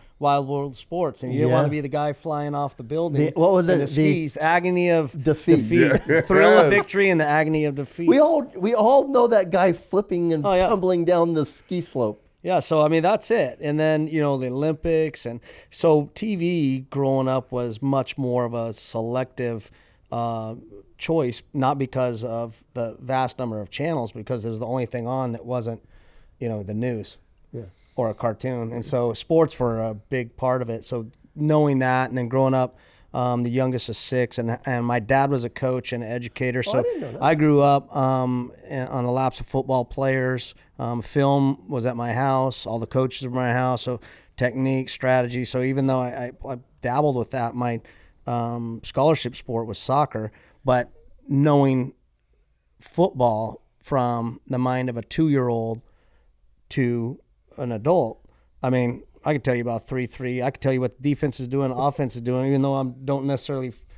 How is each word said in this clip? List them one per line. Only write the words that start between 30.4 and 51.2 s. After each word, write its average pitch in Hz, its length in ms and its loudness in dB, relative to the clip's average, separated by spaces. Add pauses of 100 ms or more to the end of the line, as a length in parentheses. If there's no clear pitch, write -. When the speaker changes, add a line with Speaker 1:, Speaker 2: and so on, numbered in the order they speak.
Speaker 1:
of 117 60 -6
it. 113 160 -8
So 117 220 -8 (300)
knowing 151 420 4
that 127 320 2
and 127 80 -4
then 120 100 -2
growing 131 260 2
up, 127 220 0 (380)
um, 123 300 0
the 120 60 -2
youngest 127 380 0
of 110 80 -8
six, 123 420 -2
and, 117 280 -4
and 120 180 -2
my 120 140 0
dad 135 320 2
was 127 140 0
a 113 40 -6
coach 127 440 -4
and 120 100 -4
an 110 80 -10
educator. 123 560 -4
Speaker 2:
Oh, - 20 -4
I 208 40 -2
Speaker 1:
So 233 100 2
Speaker 2:
didn't 440 180 -4
know 123 120 -10
that. 131 100 -10
Speaker 1:
I 156 140 4
grew 147 260 6
up, 139 340 2
um, 127 560 0 (160)
in, 127 200 -6
on 127 160 -4
the 123 80 -2
laps 131 260 -2
of - 80 -10
football 131 380 -2
players. 131 720 -2 (240)
Um, 120 220 -4
film 139 640 2
was 127 180 -4
at 123 100 -2
my 120 160 -4
house. 131 540 0
All 113 140 -4
the 113 80 -6
coaches 131 400 -2
were 127 120 -4
at 127 80 0
my 117 60 2
house. 127 280 0
So 123 180 -6 (360)
technique, 131 520 0
strategy. 127 560 0
So 127 180 -2
even 135 240 0
though 131 140 2
I, 123 320 -6 (120)
I, 131 100 -10
I 123 40 -10 (240)
dabbled 135 320 0
with 123 160 -4
that, 117 240 -4
my, 120 260 -4 (460)
um, 117 560 -6
scholarship 139 540 0
sport 113 320 -6
was 107 100 -10
soccer. 131 540 -2 (320)
But 127 260 2 (380)